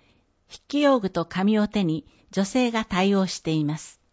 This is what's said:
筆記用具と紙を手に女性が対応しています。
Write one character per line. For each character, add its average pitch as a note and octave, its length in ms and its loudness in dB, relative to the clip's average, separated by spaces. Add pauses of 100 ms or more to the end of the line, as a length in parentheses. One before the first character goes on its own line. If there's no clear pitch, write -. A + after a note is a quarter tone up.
(480)
筆 - 200 -20
記 C#4+ 140 -2
用 C#4 180 4
具 F#3+ 100 -4
と E3+ 160 -4
紙 G3+ 340 0
を G#3 80 0
手 G#3 160 -2
に D#3+ 220 -2 (260)
女 G3 120 0
性 B3 280 0
が A3+ 120 -2
対 F#3+ 320 0
応 F#3+ 120 2
し - 120 -8
て D#3+ 120 -4
い D#3 120 0
ま D3+ 140 -2
す。 - 240 -18 (120)